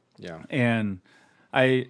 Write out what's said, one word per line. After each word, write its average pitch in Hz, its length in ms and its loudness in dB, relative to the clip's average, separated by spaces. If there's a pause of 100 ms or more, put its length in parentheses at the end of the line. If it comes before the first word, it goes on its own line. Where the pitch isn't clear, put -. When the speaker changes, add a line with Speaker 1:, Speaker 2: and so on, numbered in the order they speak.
(220)
Speaker 1:
Yeah. 85 180 -12 (100)
Speaker 2:
And 113 500 -2 (540)
I, 131 360 2